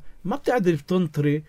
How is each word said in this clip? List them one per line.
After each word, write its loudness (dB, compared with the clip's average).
ما -4
بتقدر 2
تنطري 0